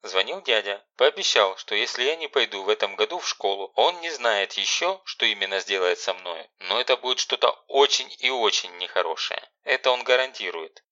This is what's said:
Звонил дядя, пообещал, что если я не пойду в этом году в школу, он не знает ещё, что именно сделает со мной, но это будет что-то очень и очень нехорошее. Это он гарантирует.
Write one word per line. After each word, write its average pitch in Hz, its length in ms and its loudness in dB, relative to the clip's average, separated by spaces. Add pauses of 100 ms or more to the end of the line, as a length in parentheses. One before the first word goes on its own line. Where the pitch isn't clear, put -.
Звонил 104 380 -2
дядя, 101 420 0 (140)
пообещал, 117 600 4
что - 160 -8
если 120 300 -2
я 151 120 0
не 165 100 -8
пойду 107 360 0
в 98 80 -2
этом 101 260 0
году 104 220 0
в - 100 -6
школу, 98 480 -4
он 170 240 4
не 165 80 -6
знает 117 460 0
ещё, 190 500 -2
что - 220 -2
именно 98 340 0
сделает 92 380 0
со 95 160 -4
мной, 87 340 -10 (120)
но 98 200 -2
это 127 160 2
будет 127 220 -4
что-то - 500 0
очень 135 500 2
и 127 120 0
очень 104 480 0
нехорошее. 87 680 -4 (180)
Это 131 260 0
он 123 120 0
гарантирует. 120 880 -2